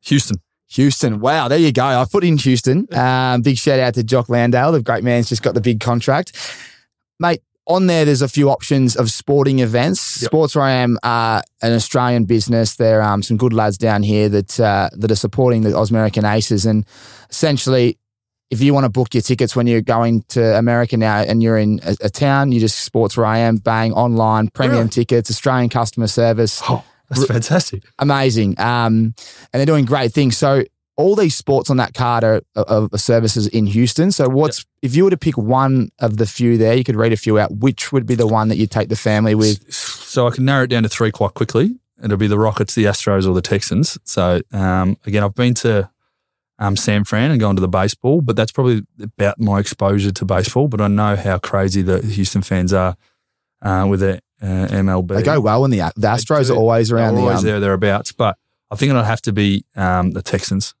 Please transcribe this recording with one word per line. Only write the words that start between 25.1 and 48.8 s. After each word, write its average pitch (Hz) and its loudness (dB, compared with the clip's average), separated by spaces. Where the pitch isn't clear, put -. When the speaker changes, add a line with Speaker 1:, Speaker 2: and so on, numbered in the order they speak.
Speaker 2:
Australian 123 0
customer 117 -2
service. 113 0
Speaker 1:
Oh, 120 -2
that's 131 -2
Speaker 2:
R- 131 2
Speaker 1:
fantastic. 117 -2
Speaker 2:
Amazing. 131 2
Um, 113 0
and - -
they're 135 0
doing 151 2
great 123 0
things. 135 2
So 139 2
all 185 2
these 185 2
sports - -2
on 131 2
that - -2
card 120 0
are, 110 2
are, 107 0
are 101 -4
services 113 0
in 107 0
Houston. 123 0
So 135 0
what's, 139 0
Speaker 1:
Yep. - -10
Speaker 2:
if 127 -6
you 180 6
were 196 4
to 175 0
pick - -4
one 127 0
of 107 -2
the 113 0
few 117 0
there, 110 2
you 127 0
could 110 -2
read 113 0
a - -2
few 107 0
out, 104 0
which 123 -2
would 131 0
be 123 0
the 113 2
one 110 0
that 107 0
you'd 104 -2
take 110 -2
the 113 -2
family 107 0
with? 107 0
Speaker 1:
S-, - -8
so - -4
I 120 2
can 131 -4
narrow 135 2
it - -2
down 117 0
to 107 0
three 110 -2
quite 104 -4
quickly. 156 -2
It'll 104 -2
be 107 2
the 104 2
Rockets, 107 0
the 110 2
Astros, 98 0
or 92 2
the 92 2
Texans. - -2
So, 90 0
um, 92 0
again, 104 -2
I've 101 -4
been 123 0
to, 107 0
um, 98 -2
San 104 -2
Fran 120 -2
and 131 0
gone 101 0
to 95 0
the 92 -2
baseball, 101 0
but 120 -2
that's 113 -2
probably 123 0